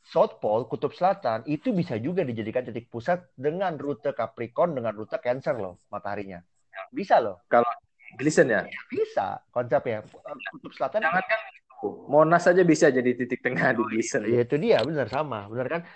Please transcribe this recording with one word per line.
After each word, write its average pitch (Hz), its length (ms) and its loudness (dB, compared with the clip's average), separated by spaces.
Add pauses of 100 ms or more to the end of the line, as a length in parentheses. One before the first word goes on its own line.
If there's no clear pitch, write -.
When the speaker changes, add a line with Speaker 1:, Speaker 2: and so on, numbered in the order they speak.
Speaker 1:
South 214 320 0
Pole, 117 320 0
Kutub - 240 -4
Selatan, 127 560 0
itu 196 240 -2
bisa 135 240 -2
juga 170 240 -2
dijadikan 117 400 -4
titik 120 240 -10
pusat 175 460 -4
dengan 165 420 -4
rute 139 400 -6
Capricorn, 120 560 -2
dengan 113 240 -4
rute 104 240 -8
Cancer 131 400 -4
loh, 92 320 -10
mataharinya. 101 480 -10 (480)
Bisa 285 320 0
loh. 104 300 -4
Speaker 2:
Kalau 120 160 6 (500)
Gleason 151 320 4
ya? 101 160 2
Speaker 1:
Iya, - 240 -14
bisa 403 380 -2 (260)
konsepnya. 120 540 -2 (480)
Kutub 151 180 -16
Selatan. 180 320 -4
Speaker 2:
Jangan 165 160 2
kan 220 200 -2 (120)
gitu. - 360 -12 (200)
Monas 156 400 6
saja 185 160 8
bisa 160 240 6
jadi 127 240 4
titik 127 320 -4
tengah 127 320 2
di 113 80 0
Speaker 1:
Oh, 110 60 -6
Speaker 2:
Gleason. 113 340 -2
Speaker 1:
iya, 120 240 2
itu 143 80 -2
dia, 175 260 4
benar 135 300 -2
sama, 127 400 -4
benar 127 160 -4
kan? 160 140 -4 (140)